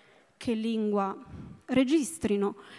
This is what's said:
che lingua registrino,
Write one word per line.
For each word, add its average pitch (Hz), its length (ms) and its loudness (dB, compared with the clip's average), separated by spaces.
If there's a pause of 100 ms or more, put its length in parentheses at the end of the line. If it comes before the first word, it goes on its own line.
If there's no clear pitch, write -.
(360)
che - 160 -4
lingua 214 640 0 (500)
registrino, 247 880 2 (240)